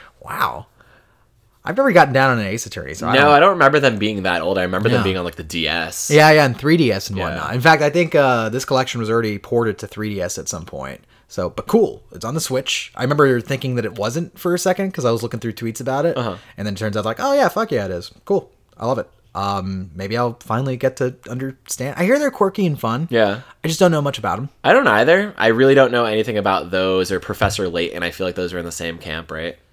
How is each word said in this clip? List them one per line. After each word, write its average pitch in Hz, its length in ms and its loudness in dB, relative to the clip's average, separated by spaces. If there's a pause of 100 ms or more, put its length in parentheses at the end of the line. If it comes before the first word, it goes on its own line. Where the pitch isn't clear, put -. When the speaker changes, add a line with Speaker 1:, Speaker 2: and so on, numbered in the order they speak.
(200)
Speaker 1:
Wow." - 460 -6 (960)
I've 156 140 -6
never 269 160 2
gotten 151 220 6
down 135 180 4
on 117 80 0
an 104 80 -4
Ace 107 180 -6
Attorney, 73 280 -12
so 80 140 -8
I 101 60 0
Speaker 2:
No, 131 100 4
Speaker 1:
don't 147 80 6
Speaker 2:
I 147 100 8
don't 190 100 6
remember 147 300 4
them 123 160 0
being 104 260 -2
that 87 180 0
old. 92 160 0
I 90 60 2
remember 95 240 -2
them 113 120 2
Speaker 1:
Yeah. - 40 -2
Speaker 2:
being 95 140 0
on, 90 80 -4
like, 85 100 -8
the - 80 -12
D 80 240 -4
S. 80 420 -4
Speaker 1:
Yeah, 151 220 8
yeah, 151 140 6
and 127 120 -2
three 156 200 2
D 143 140 4
S 98 180 -2
and 98 80 -6
Speaker 2:
Yeah. 95 80 -4
Speaker 1:
whatnot. 78 280 -6
In 127 80 -2
fact, 156 220 6
I 147 60 2
think, 165 260 0
uh, 127 340 2
this 123 140 -4
collection 127 380 -2
was 107 80 -4
already 113 280 0
ported 113 420 -2
to 104 80 -10
three 107 280 -8
D 95 60 -4
S 87 160 -6
at 80 100 -10
some 82 160 -8
point. 67 380 -12 (260)
So, 90 220 -6
but - 180 -10
cool. 208 340 2 (120)
It's 90 100 -12
on 117 100 -6
the 160 60 -4
Switch. - 560 -4
I - 80 -8
remember 135 380 4
thinking 131 340 -4
that 117 100 -2
it 98 140 -8
wasn't 120 400 -6
for 175 160 -2
a - 20 0
second 190 360 -2
'cause - 120 -4
I 120 60 2
was 113 100 0
looking 120 200 -6
through 117 120 -4
tweets 113 280 -8
about 131 240 -2
it. 170 120 0
Speaker 2:
Uh-huh. 113 180 -4 (220)
Speaker 1:
And 101 80 -6
then 104 100 -4
it - 20 -8
turns 104 180 -4
out, - 100 -2
like, 113 140 -4
"Oh, 269 140 0
yeah, 269 160 4
fuck 220 240 -4
yeah, 107 120 0
it 92 60 -6
is. 87 180 -8 (140)
Cool. - 260 -2 (280)
I - 100 -8
love 123 100 0
it." - 100 -6 (280)
Um, 95 580 -4
maybe 98 240 -6
I'll 120 220 -2
finally 127 380 -4
get 131 200 -2
to 131 180 -4 (140)
understand. 131 680 -8
I 180 60 0
hear 254 120 4
they're 294 140 -2
quirky 196 340 0
and 147 140 0
fun. 123 320 -4
Speaker 2:
Yeah. 110 300 2 (220)
Speaker 1:
I 160 40 -4
just 160 140 -2
don't 180 100 6
know 151 100 0
much 139 160 -4
about 101 220 -4
'em. 143 100 -10 (140)
Speaker 2:
I 143 100 4
don't 254 140 4
either. 160 500 4
I 110 100 2
really 131 280 6
don't 131 160 6
know 120 140 2
anything 107 320 -2
about 95 340 0
those 95 400 0
or 92 80 -2
Professor 98 480 -2
Layton. 85 340 -4
I 87 100 -4
feel 95 140 -6
like 90 100 -4
those 90 180 -4
are 90 40 -8
in 85 80 -6
the 85 60 -10
same 85 260 -8
camp, 80 320 -10
right? 80 280 -8 (160)